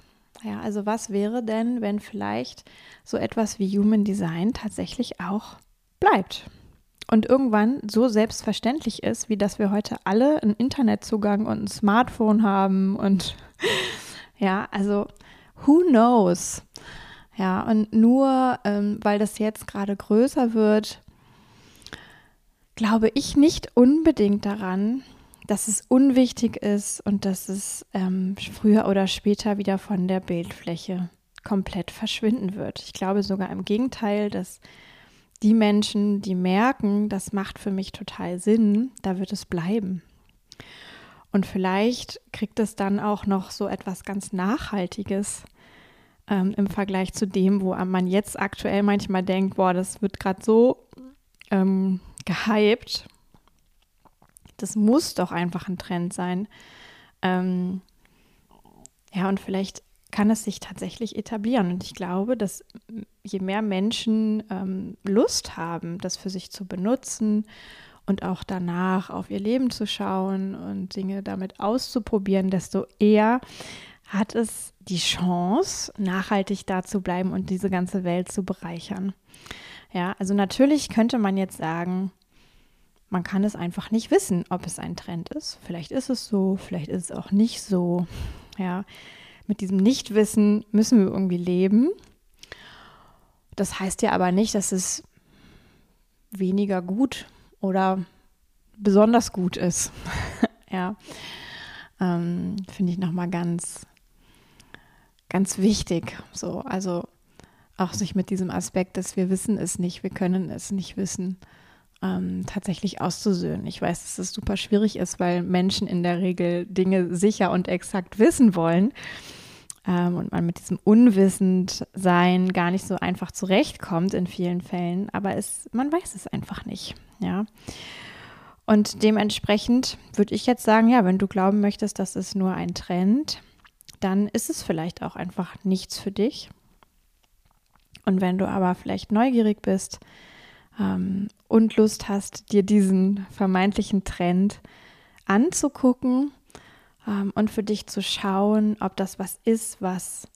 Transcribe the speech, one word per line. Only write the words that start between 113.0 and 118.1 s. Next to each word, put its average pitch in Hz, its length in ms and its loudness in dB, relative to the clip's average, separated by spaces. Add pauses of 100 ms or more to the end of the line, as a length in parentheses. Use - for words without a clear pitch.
auszusöhnen. 175 640 -2
Ich - 160 -8
weiß, 170 180 -2
dass - 200 -12
es 185 120 -8
super 202 240 -4
schwierig 208 380 0
ist, - 240 -6
weil 175 240 0
Menschen 185 460 0
in 175 160 -2
der 175 160 0
Regel 175 460 0
Dinge 185 500 2
sicher 196 340 2
und 180 160 0
exakt 180 540 -4